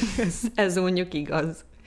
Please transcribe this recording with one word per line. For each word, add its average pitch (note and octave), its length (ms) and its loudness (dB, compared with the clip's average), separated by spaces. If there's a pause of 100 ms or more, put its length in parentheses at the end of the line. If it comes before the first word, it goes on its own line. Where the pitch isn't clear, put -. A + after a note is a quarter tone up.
<laughs> A3+ 180 -2
ez, F#3 220 0 (140)
ez F#3+ 220 2
mondjuk F3+ 380 2
igaz. D#3 500 -2 (220)